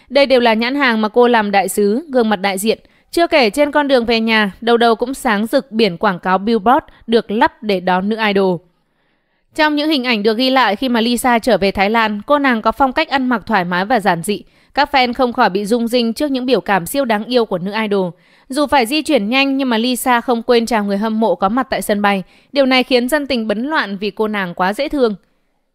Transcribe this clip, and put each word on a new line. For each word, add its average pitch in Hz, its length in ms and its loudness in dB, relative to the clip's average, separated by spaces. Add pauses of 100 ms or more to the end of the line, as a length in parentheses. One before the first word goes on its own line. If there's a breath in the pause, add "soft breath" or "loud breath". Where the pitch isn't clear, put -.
Đây 277 160 4
đều 254 140 4
là 233 140 4
nhãn 233 220 -2
hàng 247 260 0
mà 214 80 0
cô 240 180 4
làm 220 240 2
đại 196 180 2
sứ, 208 420 0
gương 240 180 2
mặt 196 120 0
đại 196 160 -2
diện. 202 220 -2 (320 soft breath)
Chưa 339 160 0
kể, 269 220 4
trên 294 220 0
con 294 160 0
đường 254 180 2
về 226 140 0
nhà, 220 320 2 (100)
đâu 233 160 2
đâu 233 180 4
cũng 226 180 -4
sáng 214 340 -2
rực - 240 -2
biển 208 260 0
quảng 190 220 -2
cáo 185 180 0
billboard 226 480 0 (220 soft breath)
được 226 240 0
lắp 247 320 -2
để 202 160 0
đón 185 300 0
nữ 220 80 -2 (100)
idol. 196 280 2 (1000)
Trong 302 200 2
những 294 140 -2
hình 285 140 0
ảnh 233 200 -2
được 220 140 2
ghi 262 120 0
lại 240 260 2
khi 262 140 -4
mà 240 120 0
Lisa 240 380 0
trở 214 180 0
về 190 140 0
Thái 196 180 0
Lan, 220 360 -2
cô 294 140 2
nàng 254 220 0
có 226 100 0
phong 262 220 0
cách 320 160 -2
ăn 262 200 -2
mặc 233 160 -2
thoải 196 200 0
mái 180 200 -2
và 226 140 0
giản 175 240 0
dị. 208 200 -6 (300 soft breath)
Các 285 180 0
fan 254 220 2
không 247 200 0
khỏi 226 160 2
bị 196 160 -4
rung 233 220 0
rinh 226 260 0
trước 294 180 -4
những 254 140 -4
biểu 240 160 2
cảm 180 240 0
siêu 277 200 -2
đáng 220 180 -2
yêu 233 220 0
của 196 120 -4
nữ 185 140 -6 (100)
idol. 196 280 -2 (400 soft breath)
Dù 285 180 -2
phải 262 180 2
di 294 160 -2
chuyển 240 280 0
nhanh, 269 280 0
nhưng 269 120 -2
mà 226 80 0
Lisa 240 440 0
không 233 220 -2
quên 233 220 2
chào 220 180 0
người 202 140 -2
hâm 220 220 -2
mộ 208 160 2
có 190 140 0
mặt 247 200 -2
tại 175 120 -4
sân 208 200 -2
bay. 202 220 0 (280 soft breath)
Điều 277 140 2
này 254 180 2
khiến 247 260 0
dân 294 180 -2
tình 233 200 -2
bấn 220 160 -2
loạn 262 340 -4
vì 202 140 -4
cô 220 160 -4
nàng 196 260 -4
quá 185 200 -2
dễ 285 160 -4
thương. 247 260 0 (600)